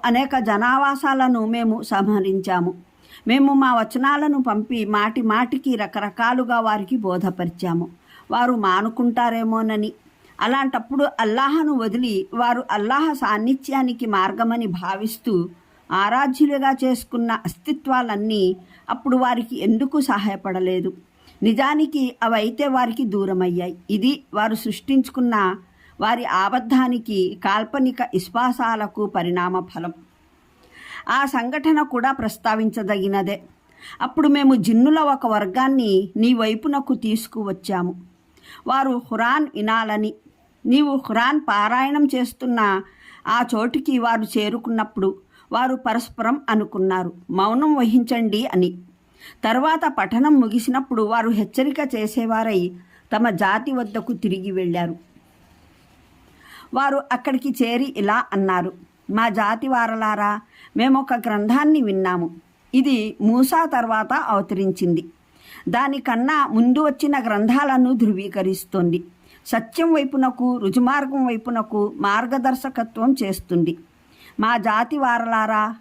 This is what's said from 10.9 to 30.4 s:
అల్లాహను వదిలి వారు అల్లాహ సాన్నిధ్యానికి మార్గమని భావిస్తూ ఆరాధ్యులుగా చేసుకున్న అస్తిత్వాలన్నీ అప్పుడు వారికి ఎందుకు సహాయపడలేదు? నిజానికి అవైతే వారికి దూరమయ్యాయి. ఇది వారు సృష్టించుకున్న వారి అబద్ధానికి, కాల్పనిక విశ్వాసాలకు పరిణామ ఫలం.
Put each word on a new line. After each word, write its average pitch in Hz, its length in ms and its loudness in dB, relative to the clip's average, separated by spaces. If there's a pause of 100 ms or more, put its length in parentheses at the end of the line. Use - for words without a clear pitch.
అల్లాహను 277 540 2
వదిలి 226 600 -2
వారు 240 380 0
అల్లాహ 262 420 0
సాన్నిధ్యానికి 247 920 -2
మార్గమని 220 640 0
భావిస్తూ 185 840 -4 (420)
ఆరాధ్యులుగా 269 920 2
చేసుకున్న 240 480 -2 (140)
అస్తిత్వాలన్నీ 220 1120 -2 (340)
అప్పుడు 254 280 0
వారికి 247 460 -2
ఎందుకు 269 380 2
సహాయపడలేదు? 190 920 -2 (500)
నిజానికి 269 800 0
అవైతే 226 440 0
వారికి 247 380 0
దూరమయ్యాయి. 185 720 -2 (120)
ఇది 240 340 0 (100)
వారు 220 220 0
సృష్టించుకున్న 233 1000 0 (460)
వారి 233 240 0
అబద్ధానికి, 220 1160 0
కాల్పనిక 233 580 -2
విశ్వాసాలకు 226 1040 -2
పరిణామ 180 540 -2
ఫలం. 175 340 -8 (1160)